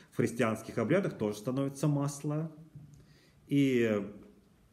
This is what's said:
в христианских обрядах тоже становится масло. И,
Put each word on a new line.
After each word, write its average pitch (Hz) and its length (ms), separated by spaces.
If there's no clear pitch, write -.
в - 40
христианских 113 640
обрядах 156 380
тоже 104 220
становится 139 480
масло. 147 640
И, 123 560